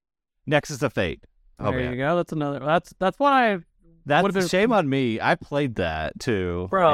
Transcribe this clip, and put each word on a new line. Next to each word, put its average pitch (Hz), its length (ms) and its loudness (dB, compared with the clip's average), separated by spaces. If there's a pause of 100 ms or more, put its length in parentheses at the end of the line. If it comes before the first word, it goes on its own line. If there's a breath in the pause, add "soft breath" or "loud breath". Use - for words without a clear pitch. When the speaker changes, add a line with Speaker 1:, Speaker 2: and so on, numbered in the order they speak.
(460)
Speaker 1:
Nexus 143 360 -2
of 143 120 0
Fate. 98 300 -4 (360)
Oh, 104 120 -4
Speaker 2:
There 127 80 -4
Speaker 1:
man. 127 120 -4
Speaker 2:
you 123 60 -8
go. 143 200 -2
That's 170 160 -4
another. 143 260 -6
That's, 151 400 -2
that's 185 180 -2
what 277 140 2
I 233 280 2 (460)
Speaker 1:
That's 151 180 4
Speaker 2:
would've 196 120 2
been 185 140 2
Speaker 1:
shame 214 240 2
on 180 160 2
me. 127 320 0
I 131 140 2
played 143 400 -4
that, 80 440 -4
too. 90 500 -2
Speaker 3:
Bro. 185 240 4